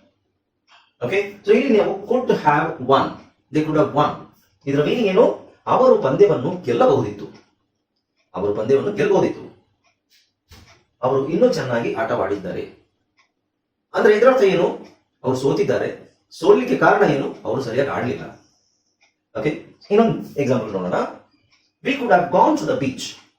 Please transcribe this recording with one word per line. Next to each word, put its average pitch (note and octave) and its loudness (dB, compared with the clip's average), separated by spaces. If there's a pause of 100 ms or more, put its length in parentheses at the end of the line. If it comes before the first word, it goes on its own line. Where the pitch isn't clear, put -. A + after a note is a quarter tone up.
(1040)
Okay, F#3+ -2 (200)
so G3+ 2
ಇಲ್ಲಿ C4+ 0
ನೀವು G3 2 (140)
could B3 0 (140)
have D#3 2 (220)
won. C3 4 (460)
They D3+ 0
could D3+ -2
have B2 -2
won. D3 2 (560)
ಇದರ C#3 0
ಮೀನಿಂಗ್ A3+ 0
ಏನು? G3+ 6 (480)
ಅವರು B3 4 (100)
ಪಂದ್ಯವನ್ನು D#3 2 (160)
ಗೆಲ್ಲಬಹುದಿತ್ತು. A#3 0 (1080)
ಅವರು G2+ -2
ಪಂದ್ಯವನ್ನು - 0
ಗೆಲ್ಲಬಹುದಿತ್ತು. - 0 (1600)
ಅವರು C3+ 0 (140)
ಇನ್ನೂ A3+ 2 (120)
ಚೆನ್ನಾಗಿ B2 -4 (120)
ಆಟವಾಡಿದ್ದಾರೆ. G2+ -6 (1300)
ಅಂದ್ರೆ G#3+ 4
ಇದರರ್ಥ B3+ 4 (120)
ಏನು? B2 0 (580)
ಅವರು B2+ -2
ಸೋತಿದ್ದಾರೆ. - 0 (520)
ಸೋಲಿಕ್ಕೆ C4 4
ಕಾರಣ G3+ 4 (140)
ಏನು? B2+ -4 (180)
ಅವರು A#2+ -4
ಸರಿಯಾಗಿ C3+ -2
ಆಡ್ಲಿಲ್ಲ. - -6 (1120)
ಓಕೆ, D3+ -2 (420)
ಇನ್ನೊಂದು G#3+ 4 (260)
ಎಕ್ಸಾಂಪಲ್ B2 -2
ನೋಡೋಣ. F2+ -4 (880)
We C4 -2
could A#3 -2
have - 4 (100)
gone C#4 4
to - -8
the - -2
beach. - -6 (340)